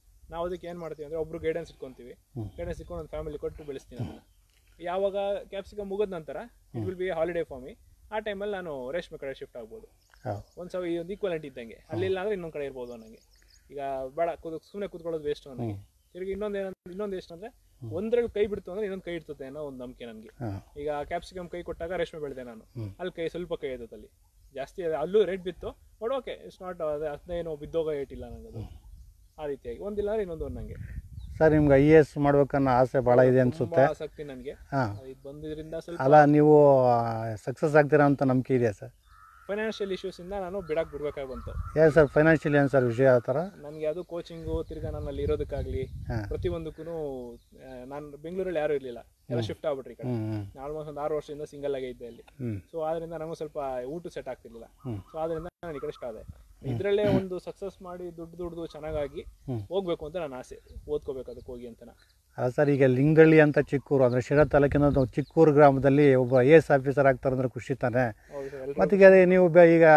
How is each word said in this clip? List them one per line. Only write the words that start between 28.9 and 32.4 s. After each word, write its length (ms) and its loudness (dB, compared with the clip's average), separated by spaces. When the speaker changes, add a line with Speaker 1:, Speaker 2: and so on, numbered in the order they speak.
Speaker 1:
ಆ 20 -8
ರೀತಿಯಾಗಿ 340 -10
ಒಂದಿಲ್ಲ 300 -6
ಅಂದ್ರೆ 140 -4
ಇನ್ನೊಂದು 220 -10
ಒಂದ್ 100 -10
ನಂಗೆ. 460 -14
Speaker 2:
ಸರ್, 160 6
ನಿಮ್ಗೆ 200 6
ಐ 100 8
ಎ 80 6
ಎಸ್ 260 8
ಮಾಡ್ಬೇಕನ್ನೋ 540 2